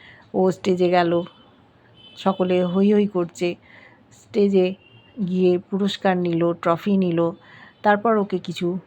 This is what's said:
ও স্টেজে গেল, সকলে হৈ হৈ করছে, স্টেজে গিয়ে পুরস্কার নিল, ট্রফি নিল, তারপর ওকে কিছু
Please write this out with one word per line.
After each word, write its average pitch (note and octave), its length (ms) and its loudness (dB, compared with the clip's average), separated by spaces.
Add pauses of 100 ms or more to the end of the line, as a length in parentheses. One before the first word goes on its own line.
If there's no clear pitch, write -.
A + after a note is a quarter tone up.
(340)
ও F#3 160 2
স্টেজে F3+ 380 0
গেল, F3 340 0 (920)
সকলে F#3 480 0
হৈ G3 280 2
হৈ G#3 140 2
করছে, F3 480 -4 (580)
স্টেজে G3 640 0 (540)
গিয়ে F3+ 300 2
পুরস্কার G3 580 -2
নিল, E3+ 360 0
ট্রফি E3+ 440 -2
নিল, E3+ 340 0 (520)
তারপর G#3 340 2
ওকে G3 220 -4
কিছু F3+ 480 -6